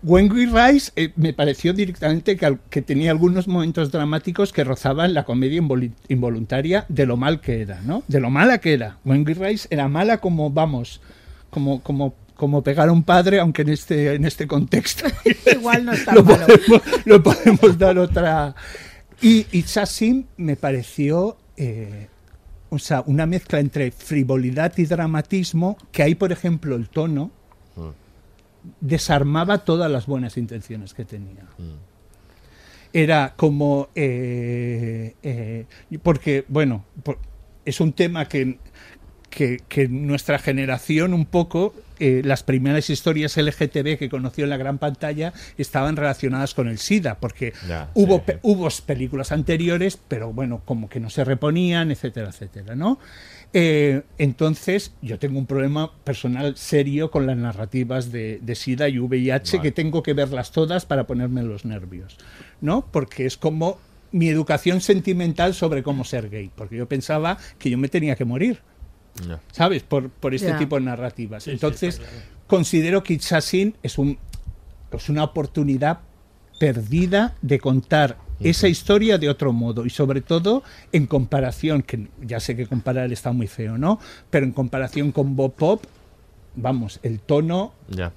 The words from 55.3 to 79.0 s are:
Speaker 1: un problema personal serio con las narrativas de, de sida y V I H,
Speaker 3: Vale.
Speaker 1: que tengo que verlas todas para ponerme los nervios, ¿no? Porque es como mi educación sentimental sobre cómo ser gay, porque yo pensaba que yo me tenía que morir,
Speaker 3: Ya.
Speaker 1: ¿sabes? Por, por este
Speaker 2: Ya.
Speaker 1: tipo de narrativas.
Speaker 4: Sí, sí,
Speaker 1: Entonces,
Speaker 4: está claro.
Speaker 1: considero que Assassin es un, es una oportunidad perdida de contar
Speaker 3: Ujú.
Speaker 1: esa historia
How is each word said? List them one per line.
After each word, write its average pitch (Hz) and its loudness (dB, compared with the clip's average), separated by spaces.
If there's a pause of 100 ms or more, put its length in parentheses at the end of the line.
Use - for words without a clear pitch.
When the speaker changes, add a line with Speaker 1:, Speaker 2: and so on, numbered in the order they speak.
Speaker 1:
un 135 -4
problema 139 -2 (140)
personal 131 -4
serio 147 -2
con 139 0
las 131 -2
narrativas 120 -6
de, 110 -8
de 113 -6
sida 131 -4
y 131 -4
V 127 -2
I 127 0
H, 139 -2
Speaker 3:
Vale. 156 0
Speaker 1:
que - -6
tengo 160 -2
que 151 -2
verlas 135 -4
todas 165 -2
para 131 -2
ponerme 123 -4
los 107 -8
nervios, 92 -12 (440)
¿no? 196 -2
Porque 131 -4
es 131 -6
como 160 -2 (360)
mi 170 2
educación 160 0
sentimental 180 0
sobre 156 -2
cómo 135 -4
ser 110 -8
gay, 101 -12
porque 110 -14
yo 120 -8
pensaba 156 -4 (220)
que 139 -4
yo 120 -2
me 135 -2
tenía 151 -2
que - -6
morir, 139 -2 (680)
Speaker 3:
Ya. 82 -12 (100)
Speaker 1:
¿sabes? 170 0
Por, 131 -4
por 131 -6
este 180 -2
Speaker 2:
Ya. 156 -2
Speaker 1:
tipo 147 -2
de 131 -2
narrativas. 120 -8
Speaker 4:
Sí, - -12
sí, 143 -6
Speaker 1:
Entonces, 156 -4
Speaker 4:
está - -14
claro. - -18 (220)
Speaker 1:
considero 175 2
que 175 0
Assassin 180 0
es - -6
un, 139 0 (760)
es - -10
una 151 0
oportunidad 147 -2 (580)
perdida 160 0
de 139 0
contar 131 0 (220)
Speaker 3:
Ujú. 107 0
Speaker 1:
esa 180 2
historia 202 2